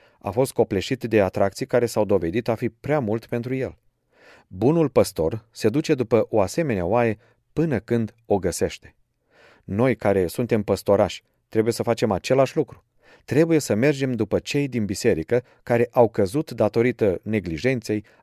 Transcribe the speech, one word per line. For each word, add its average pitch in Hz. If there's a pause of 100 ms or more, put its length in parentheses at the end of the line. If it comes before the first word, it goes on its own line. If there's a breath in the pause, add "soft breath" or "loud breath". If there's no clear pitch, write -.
(200 soft breath)
a -
fost 123
copleșit 110
de 110
atracții 98
care 120
s-au 110
dovedit 95
a 113
fi 113
prea 147
mult 117
pentru 120
el. 123 (680 soft breath)
Bunul 135
păstor 92
se -
duce 151
după 120
o 107
asemenea 101
oaie 110 (360 soft breath)
până 151
când 113 (100)
o 101
găsește. - (680 soft breath)
Noi, 110
care 95
suntem 113
păstorași, 101 (260)
trebuie 110
să 113
facem 117
același 131
lucru. - (400 soft breath)
Trebuie 160
să 117
mergem 135
după 107
cei 143
din 123
biserică 98 (200 soft breath)
care 117
au 117
căzut 110
datorită 113
neglijenței, 104 (180 soft breath)